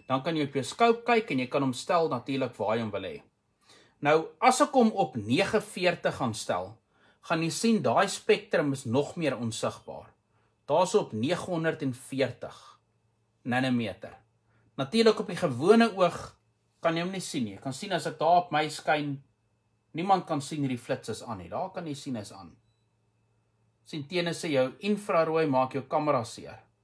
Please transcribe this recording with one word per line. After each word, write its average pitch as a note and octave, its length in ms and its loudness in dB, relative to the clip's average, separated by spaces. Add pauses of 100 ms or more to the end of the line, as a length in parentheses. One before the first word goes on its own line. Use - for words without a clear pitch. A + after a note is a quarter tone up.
dan C3+ 160 0
kan E3 120 -2
jy D3+ 120 0
op C#3 60 -12
jou C3 100 -2
scope A#3 400 2
kyk A3+ 280 2
en C3+ 80 0
jy B2+ 80 -2
kan C#3+ 140 0
hom C3 120 0
stel E3 360 0
natuurlik C3+ 480 -4
waar G#2+ 200 0
jy A#2 40 -2
hom A2 100 -6
wil G2 100 -4
hê. D#2+ 200 -10 (800)
Nou, D#3 260 4 (120)
as B3+ 220 6
ek C#4+ 100 4
hom A#3 200 6
op F3+ 240 -2
negenveertig F3 1000 0
gaan B2 180 -2
stel, G2 440 -6 (440)
gaan E3 220 -2
jy E3 60 0
sien G#3+ 320 2
daai C#3 260 4
spektrum F#3+ 640 0
is C3+ 140 -6
nog C3+ 320 0
meer C#3+ 200 -2
onsigbaar. A2 680 -6 (600)
Daar's F3 300 2
op F3+ 160 2
negenhonderdveertig C#3 1700 -4 (640)
nanometer. A#2+ 720 -2 (640)
Natuurlik A3 420 4
op G3+ 80 -4
die F#3 80 -6
gewone F#3 600 4
oog - 380 0 (440)
kan E3 160 0
jy E3 80 -2
hom F#3 80 -4
nie F#3+ 80 -8
sien D#3 240 -4
nie. G2+ 100 -6
Jy F#2+ 80 -16
kan C3+ 120 -6
sien G3+ 180 -8
as D#3+ 160 -2
ek - 120 -8
daar F3 260 4
op - 60 -12
my D3+ 180 0
skyn, D3 540 -2 (680)
niemand F3+ 340 0
kan D3+ 160 -2
sien D3+ 200 -6
hierdie B2+ 180 -2
flits - 300 -6
is G#2+ 140 -8
aan A2+ 140 -8
nie. F2 120 -14
Daar C#3 220 -6
kan F3 140 -10
jy D3+ 80 -8
sien C#3 220 -8
is G#2 160 -10
aan. F2+ 240 -20 (1300)
Sien, C#3+ 240 -10
tene E3+ 220 -2
sê E3 200 -4
jou C3 300 2
infrarooi E3 680 2
maak C3 260 2
jou C3+ 80 -4
kamera D3 420 0
seer. - 360 -14 (240)